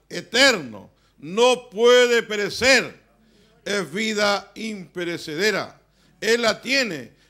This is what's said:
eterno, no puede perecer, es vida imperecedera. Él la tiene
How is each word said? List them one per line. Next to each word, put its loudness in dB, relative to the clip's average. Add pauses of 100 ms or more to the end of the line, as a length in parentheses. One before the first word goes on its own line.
eterno, -2 (300)
no 0
puede 4
perecer, 0 (680)
es -4
vida -2
imperecedera. -6 (420)
Él 0
la 0
tiene -4 (160)